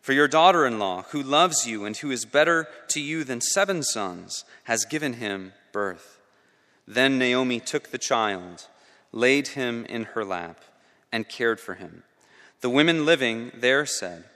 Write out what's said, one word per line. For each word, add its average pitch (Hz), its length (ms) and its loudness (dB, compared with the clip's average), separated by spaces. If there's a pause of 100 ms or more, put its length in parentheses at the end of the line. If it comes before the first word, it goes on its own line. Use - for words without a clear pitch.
For - 100 -4
your 143 160 6
daughter-in-law, 127 840 4
who 143 120 -6
loves 151 420 2
you 107 200 -6
and 110 100 -6
who 143 160 -6
is 113 140 -4
better 160 420 2 (220)
to 151 100 -2
you 147 240 -4
than 127 160 -6
seven 190 440 0
sons, 92 600 -6 (220)
has 113 180 0
given 147 300 -4
him 98 400 -8 (180)
birth." 98 480 -6 (680)
Then 131 320 2
Naomi 123 440 2
took - 300 -6
the - 60 -8
child, 95 720 -2 (460)
laid 131 360 2
him 120 360 -6
in 117 180 -8 (100)
her 110 120 -4
lap, 87 360 -8 (480)
and 113 200 -6
cared 113 320 0
for 92 140 -12
him. 90 280 -18 (560)
The 123 100 -2
women 151 360 4
living 120 480 2
there 131 320 2
said 87 400 -8 (100)